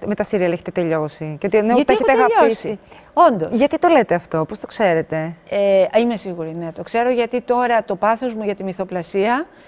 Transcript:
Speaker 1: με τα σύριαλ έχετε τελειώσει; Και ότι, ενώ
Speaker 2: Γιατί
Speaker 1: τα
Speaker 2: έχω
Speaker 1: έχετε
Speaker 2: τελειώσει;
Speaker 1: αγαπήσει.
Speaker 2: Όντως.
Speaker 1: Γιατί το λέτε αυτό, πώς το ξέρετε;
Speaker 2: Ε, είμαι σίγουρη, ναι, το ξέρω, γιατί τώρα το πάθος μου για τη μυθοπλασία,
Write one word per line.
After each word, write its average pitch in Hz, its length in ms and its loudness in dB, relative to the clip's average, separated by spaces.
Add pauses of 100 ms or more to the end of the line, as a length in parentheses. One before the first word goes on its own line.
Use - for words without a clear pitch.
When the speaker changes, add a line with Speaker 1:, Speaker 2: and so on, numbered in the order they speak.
Speaker 1:
με 208 80 -2
τα 208 100 -4
σύριαλ 180 280 0
έχετε 175 180 -8
τελειώσει; 156 720 -4
Και - 60 -4
ότι, 202 100 0
ενώ 220 180 2
Speaker 2:
Γιατί 269 100 4
Speaker 1:
τα - 80 0
Speaker 2:
έχω 427 140 2
Speaker 1:
έχετε - 60 4 (220)
Speaker 2:
τελειώσει; 427 40 4
Speaker 1:
αγαπήσει. 220 400 0 (360)
Speaker 2:
Όντως. 254 340 4 (100)
Speaker 1:
Γιατί 285 200 2
το 349 100 2
λέτε 254 260 4
αυτό, 160 300 -2
πώς 208 160 -10
το - 60 -16
ξέρετε; 165 640 -2 (180)
Speaker 2:
Ε, 196 500 2
είμαι 240 160 0
σίγουρη, 170 380 -8
ναι, 170 180 -8
το 180 100 -12
ξέρω, 233 280 -2
γιατί 240 300 -2
τώρα 240 440 0
το 196 120 -4
πάθος 226 380 -2
μου 220 100 -8
για 202 100 -4
τη 190 100 -12
μυθοπλασία, 190 840 -4 (220)